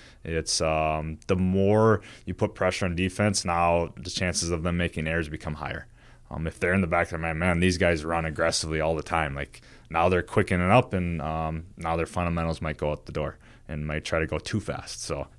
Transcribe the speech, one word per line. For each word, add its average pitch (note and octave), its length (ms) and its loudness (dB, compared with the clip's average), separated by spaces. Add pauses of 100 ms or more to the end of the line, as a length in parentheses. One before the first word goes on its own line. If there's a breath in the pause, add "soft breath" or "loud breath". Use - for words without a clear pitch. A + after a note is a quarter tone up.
(220 loud breath)
It's, E2 380 -2
um, D#2 640 0
the G2 100 2
more G2 640 6 (240 loud breath)
you F#2 80 -6
put G#2+ 200 -2
pressure F#2 300 0
on F2 100 -2
defense, F#2+ 500 0
now E2+ 520 2
the - 140 -10
chances E2+ 400 -2
of E2 120 0
them F2 140 0
making E2 320 -2
errors E2 200 -2
become D#2 260 -8
higher. D2 320 -8 (440 soft breath)
Um, D#2 160 -6
if - 140 -8
they're F2+ 140 2
in G2 80 4
the F2 40 2
back E2+ 200 2
of - 40 -14
their E2+ 100 -6
mind, D#2+ 180 -4
"Man, F2 220 2
these F2+ 180 4
guys E2+ 260 2
run E2 200 -2
aggressively D#2+ 560 0
all D#2+ 140 2
the D2+ 80 -4
time," D#2+ 320 -2
like, C#2 280 -10 (280 soft breath)
now E2 200 4
they're F2+ 120 2
quickening F2+ 480 0
up B2 220 4
and, F2 300 -2
um, D#2+ 420 -4 (140)
now E2 180 -2
their E2 100 0
fundamentals E2+ 540 -2
might D#2 160 -4
go D2+ 140 -2
out - 160 -6
the - 60 -14
door D2 260 -4 (280 soft breath)
and D2+ 200 -6
might D2+ 180 -4
try E2 140 -2
to D#2+ 80 0
go D2+ 120 -4
too - 220 -4
fast. - 420 -10
So, C#2 260 -6 (100)